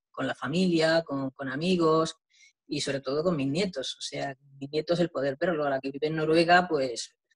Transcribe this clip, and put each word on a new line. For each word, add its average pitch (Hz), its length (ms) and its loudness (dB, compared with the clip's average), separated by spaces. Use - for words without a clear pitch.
con 135 160 -6
la 123 80 -4
familia, 165 640 2
con, 139 300 -6
con 135 180 -10
amigos 160 680 2
y 143 140 -4
sobre 139 200 -4
todo 147 220 -2
con 180 120 2
mis 135 120 -2
nietos. 147 500 -4
O - 40 -16
sea, 139 360 -8
mis 139 100 -10
nietos, 160 300 -2
el 165 100 2
poder 135 320 -2
verlo. 156 260 0
La 135 120 0
que 135 100 -6
vive 139 160 -6
en 156 120 -2
Noruega, 170 500 4
pues, 135 480 -4